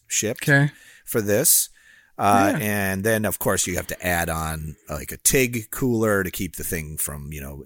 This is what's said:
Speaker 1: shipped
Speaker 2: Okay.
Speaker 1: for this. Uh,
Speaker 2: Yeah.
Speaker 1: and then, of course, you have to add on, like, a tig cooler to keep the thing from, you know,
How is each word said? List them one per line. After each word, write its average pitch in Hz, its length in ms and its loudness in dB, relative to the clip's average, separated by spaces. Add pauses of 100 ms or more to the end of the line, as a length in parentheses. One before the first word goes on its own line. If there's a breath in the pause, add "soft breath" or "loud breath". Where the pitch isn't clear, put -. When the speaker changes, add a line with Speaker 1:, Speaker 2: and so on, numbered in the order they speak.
Speaker 1:
shipped - 400 -2
Speaker 2:
Okay. 143 240 6 (320 soft breath)
Speaker 1:
for - 180 -2
this. 104 480 2 (500 soft breath)
Uh, 101 340 6
Speaker 2:
Yeah. 120 120 -2
Speaker 1:
and 98 380 0
then, 107 220 2
of 92 140 -2
course, 98 280 0
you 90 100 -4
have - 100 -6
to - 180 -10
add 85 240 0
on, 78 460 -6 (140)
like, 69 220 -8
a - 60 -10
tig 123 540 0
cooler 110 520 2
to 90 80 -4
keep - 240 -8
the - 80 -10
thing 78 340 -6
from, 73 360 -8
you 71 80 -10
know, 69 240 -12